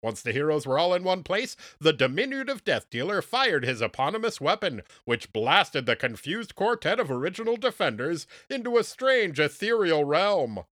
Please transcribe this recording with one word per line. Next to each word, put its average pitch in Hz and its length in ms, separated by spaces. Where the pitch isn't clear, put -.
Once 113 200
the 117 120
heroes 143 340
were 131 100
all 175 160
in 180 100
one 185 200
place, 220 320
the 151 140
diminutive 254 680
Death - 280
Dealer 175 320
fired 220 420
his 120 160
eponymous 180 580
weapon, 147 440
which - 300
blasted 131 540
the 120 80
confused 165 580
quartet 220 460
of 180 100
original 180 460
Defenders 165 720
into 240 300
a 220 60
strange 226 560
ethereal 170 640
realm. 147 600